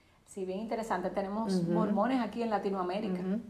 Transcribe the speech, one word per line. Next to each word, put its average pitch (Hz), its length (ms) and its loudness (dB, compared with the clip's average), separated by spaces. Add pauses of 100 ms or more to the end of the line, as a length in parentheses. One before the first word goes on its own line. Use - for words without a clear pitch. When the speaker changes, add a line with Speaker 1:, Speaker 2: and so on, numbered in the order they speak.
(260)
Speaker 1:
Sí, 196 180 -8
bien 185 160 -2
interesante. 220 500 -2
Tenemos 196 460 -2
Speaker 2:
Ujú. 170 160 2
Speaker 1:
mormones 214 500 4
aquí 233 200 -4
en 226 80 -2
Latinoamérica, 190 720 0
Speaker 2:
Ujú. 185 300 0